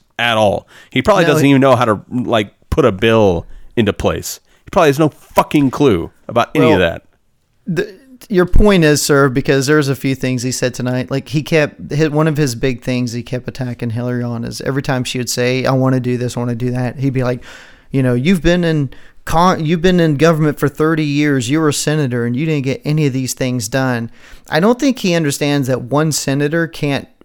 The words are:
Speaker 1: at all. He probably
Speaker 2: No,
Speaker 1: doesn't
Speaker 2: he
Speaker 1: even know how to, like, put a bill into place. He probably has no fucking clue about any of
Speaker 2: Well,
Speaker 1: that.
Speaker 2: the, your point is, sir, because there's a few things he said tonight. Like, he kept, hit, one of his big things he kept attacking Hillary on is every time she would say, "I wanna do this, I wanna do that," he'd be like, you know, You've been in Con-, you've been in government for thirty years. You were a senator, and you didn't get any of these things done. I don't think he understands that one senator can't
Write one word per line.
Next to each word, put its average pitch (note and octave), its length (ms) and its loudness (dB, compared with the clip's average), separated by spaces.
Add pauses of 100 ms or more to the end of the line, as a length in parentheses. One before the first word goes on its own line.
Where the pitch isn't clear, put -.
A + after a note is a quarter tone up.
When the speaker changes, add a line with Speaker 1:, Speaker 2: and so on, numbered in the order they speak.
(180)
Speaker 1:
at A#2 180 0
all. G#2 300 0 (240)
He - 120 0
probably G3 220 2
Speaker 2:
No, D#3 40 2
Speaker 1:
doesn't D#3 160 4
Speaker 2:
he C#3+ 60 6
Speaker 1:
even C3+ 100 6
know C3 160 6
how B2 80 2
to, G#2+ 260 0
like, A2 440 -2 (160)
put - 140 2
a A#2 80 4
bill G2+ 540 2 (300)
into G2+ 160 2
place. - 480 -6 (240)
He - 60 -20
probably E3+ 180 4
has C#3 100 2
no D#3 120 2
fucking - 600 0
clue G#2+ 400 2 (180)
about A2+ 260 -2
any D3 180 4
of F#2 60 4
Speaker 2:
Well, - 0 -
Speaker 1:
that. E2+ 260 0 (600)
Speaker 2:
the, - 340 -6 (280)
your F3+ 180 2
point G3 380 6
is, D3+ 180 4
sir, C#3+ 260 4
because C3+ 380 0
there's D3+ 220 2
a C#3 80 -2
few C3+ 180 -4
things B2+ 280 -4
he B2+ 100 -4
said B2 220 -4
tonight. B2+ 360 -4
Like, C3+ 180 -6
he D3 140 -2
kept, D3 500 -2
hit, D3 200 0
one D3+ 160 2
of D3+ 80 -2
his C#3 180 0
big B2 280 -4
things B2 300 -4
he A#2+ 100 -8
kept - 260 -8
attacking B2 420 -8
Hillary B2 320 -4
on A#2+ 220 -6
is A#2+ 180 -10
every C3+ 200 -4
time B2+ 220 -2
she - 140 -6
would B2 120 -4
say, B2+ 360 -2
"I B2+ 60 2
wanna C3 280 0
do B2 160 -2
this, A#2+ 200 -6
I B2 40 -4
wanna A#2+ 140 -4
do B2 160 -4
that," B2 280 -6
he'd C3+ 140 -2
be B2+ 120 -2
like, B2 200 -4 (460)
you C3+ 120 0
know, B2+ 120 2
You've D3 280 2
been F3 220 2
in D#3 260 -2 (340)
Con-, E3 400 2
you've D#3 180 -2
been F3+ 180 4
in D#3+ 160 2
government D3+ 420 2
for D3 100 0
thirty D#3 360 -2
years. C#3+ 460 0
You D3+ 100 0
were D#3+ 80 2
a C#3+ 60 2
senator, C3+ 520 -2
and A#2+ 100 -2
you D3+ 100 -2
didn't D3 180 -2
get C3 200 -4
any D3+ 220 0
of C3+ 60 0
these B2+ 220 -4
things B2 340 -4
done. B2+ 420 -2 (380)
I D3+ 120 0
don't A#3 200 2
think C4 180 0
he F3+ 160 0
understands C#3+ 540 -2
that B2 140 -2
one C#3+ 300 0
senator D3 540 -2
can't C#3+ 420 -6 (160)